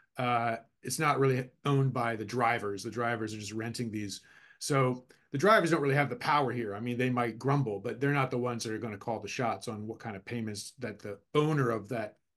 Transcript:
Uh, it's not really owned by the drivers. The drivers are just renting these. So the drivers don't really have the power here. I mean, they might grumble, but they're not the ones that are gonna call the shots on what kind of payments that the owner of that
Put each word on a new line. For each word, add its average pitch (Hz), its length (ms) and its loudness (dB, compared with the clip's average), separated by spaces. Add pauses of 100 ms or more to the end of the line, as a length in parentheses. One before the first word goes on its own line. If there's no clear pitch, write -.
(180)
Uh, 120 380 2 (260)
it's 127 160 -6
not 147 220 4
really 127 300 2 (160)
owned 139 260 4
by 117 240 0
the 110 100 -6
drivers. 107 580 0
The 113 80 -6
drivers 113 420 -2
are 107 60 -8
just 104 120 -10
renting 110 400 -4
these. 104 300 -6 (380)
So 127 440 2 (300)
the 143 40 -2
drivers 175 340 6
don't 156 100 2
really 139 140 2
have 143 140 4
the 120 60 -6
power 143 380 2
here. 113 200 -4
I 104 60 -6
mean, 120 180 -4
they 127 120 2
might 120 280 0
grumble, 127 440 0
but 117 180 -6
they're 143 140 2
not 135 180 2
the 127 60 -2
ones 120 260 -2
that 113 80 -6
are 110 60 -4
gonna 104 200 -6
call 110 220 -4
the 101 80 -10
shots 110 400 -4
on 107 200 -8
what 110 120 -10
kind 110 160 -10
of 95 80 -12
payments 110 560 -8
that 110 200 -8
the 104 200 -12 (160)
owner 151 340 4
of 104 200 -4
that 110 260 -6 (220)